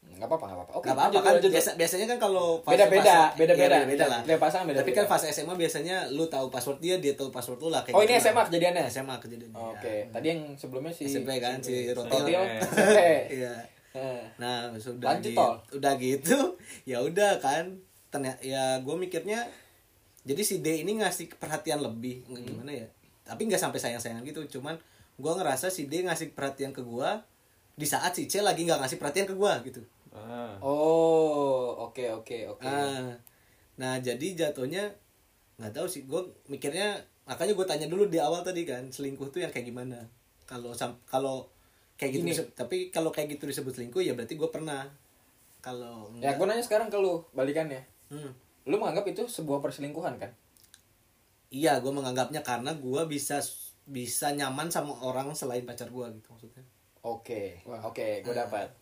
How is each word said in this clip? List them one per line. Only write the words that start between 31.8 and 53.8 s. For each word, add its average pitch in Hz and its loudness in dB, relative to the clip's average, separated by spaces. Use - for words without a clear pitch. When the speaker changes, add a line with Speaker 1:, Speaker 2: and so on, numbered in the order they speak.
Speaker 1:
oke, 117 -8
oke, 110 -8
oke. 104 -14
Speaker 2:
Ah. 135 -2
Nah, 131 -4
jadi 127 -4
jatuhnya 156 -4
nggak 110 -12
tahu 151 -6
sih, 151 -8
gua 135 -6
mikirnya, 165 -4
makanya 170 -2
gua 185 0
tanya 156 -4
dulu 180 2
di 165 0
awal 160 0
tadi 180 -4
kan, 127 -6
selingkuh 135 -8
tuh 139 -8
yang 170 -4
kayak 123 -8
gimana? 123 -10
Kalau 120 -12
sam-, 120 -8
kalau 131 -4
kayak 139 -4
gitu 165 -2
Speaker 1:
Gini. 165 0
Speaker 2:
dise-, - -4
tapi 180 -6
kalau 160 0
kayak 147 -4
gitu 143 -10
disebut 135 -6
selingkuh 123 -6
ya 170 0
berarti 117 -6
gua 160 -4
pernah. 147 -8
Kalau 117 -12
Speaker 1:
Ya, 120 -16
Speaker 2:
enggak 139 2
Speaker 1:
gua 185 2
nanya 233 0
sekarang 220 0
ke 202 -4
lu, 180 0
balikannya. 139 -2
Speaker 2:
Hmm. 143 -12
Speaker 1:
Lu 143 0
menganggap 202 0
itu 185 -4
sebuah 147 -4
perselingkuhan 143 -6
kan? 101 -12
Speaker 2:
Iya, 139 2
gua 131 -4
menganggapnya 131 -4
karena 123 -4
gua 139 -4
bisa, 143 -4